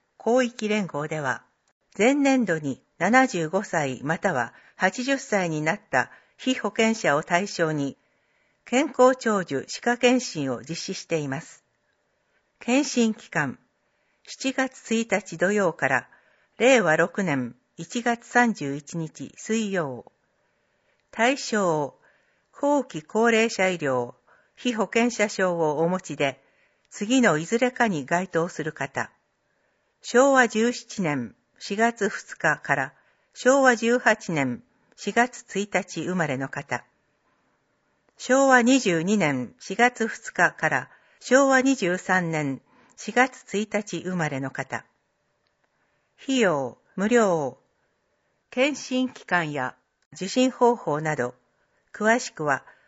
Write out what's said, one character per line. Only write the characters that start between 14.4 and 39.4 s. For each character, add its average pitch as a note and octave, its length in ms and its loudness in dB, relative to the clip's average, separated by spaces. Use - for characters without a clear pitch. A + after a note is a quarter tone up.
月 - 420 -4
一 A3+ 160 -2
日 F#3+ 260 -4
土 F3+ 160 0
曜 G3 200 0
か - 160 -2
ら、 C3 200 -2
令 B3 220 6
和 D#3+ 160 4
六 E3 260 0
年 C3+ 340 -2
一 A#3 260 -8
月 A#3 240 -4
三 A#3+ 280 2
十 C#3 200 -6
一 D3+ 220 -10
日 D#3 400 -8
水 A3 360 -4
曜。 C#3 380 -6
対 B3+ 260 0
象、 E3+ 580 -2
後 C#4+ 320 0
期 D#3+ 180 -12
高 A3+ 280 2
齢 A3+ 200 2
者 F#3 180 0
医 F#3 80 -2
療、 B2+ 380 -2
被 B3 180 -4
保 G#3+ 100 -2
険 A#3 260 0
者 G#3 180 0
証 F#3 300 -2
を D3+ 220 0
お E3 80 2
持 F3+ 120 -2
ち D3 160 -10
で、 C#3 260 -2
次 A#3+ 300 0
の F3+ 180 4
い E3 60 -4
ず A3+ 140 -2
れ B3 140 0
か A#3+ 160 0
に D3 180 -4
該 F3 220 -2
当 E3+ 200 -2
す E3 140 -10
る D3+ 100 -6
方。 - 380 -8
昭 C#4 320 4
和 B3+ 160 6
十 A3+ 240 0
七 - 300 -10
年 C#3 320 -4
四 - 180 -10
月 A3+ 320 0
二 - 280 -10
日 D3+ 220 0
か - 160 -2
ら、 C#3 200 -4
昭 C4+ 280 4
和 B3+ 120 6
十 A#3 240 2
八 A3 320 0
年 C3 320 -2
四 - 180 -8
月 A#3+ 320 0
一 G#3 100 -4
日 E3 360 -4
生 F#3 100 -4
ま E3+ 140 0
れ C3 80 -2
の C3+ 120 -6
方。 - 360 -8
昭 C4+ 300 2
和 B3+ 160 8
二 B3+ 160 6
十 E3+ 240 2
二 G3+ 140 0
年 C#3 420 0